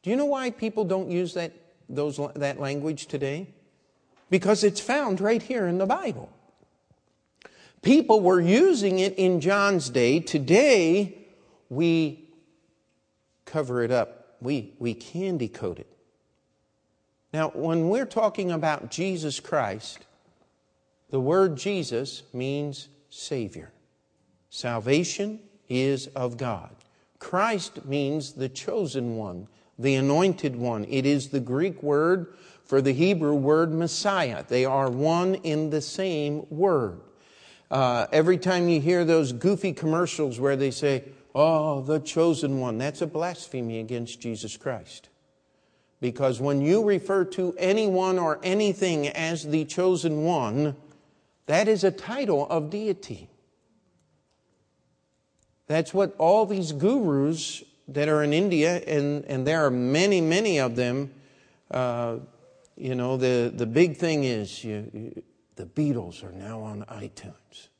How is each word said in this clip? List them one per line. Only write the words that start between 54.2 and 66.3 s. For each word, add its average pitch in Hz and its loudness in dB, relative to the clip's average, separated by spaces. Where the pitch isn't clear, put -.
That's 156 -2
what 196 2
all 196 6
these 190 -2
gurus 156 0
that 143 0
are 151 2
in 147 2
India, 175 2
and, 147 -2
and 131 -4
there 156 2
are 139 4
many, 147 2
many 170 2
of 120 0
them, 127 -2
uh, 120 -2
you 127 -6
know, 127 -2
the, 127 2
the 120 -2
big 135 2
thing 156 0
is 110 -4
you, 107 -8
you, 110 -14
the 92 -14
Beatles 117 -4
are 92 -16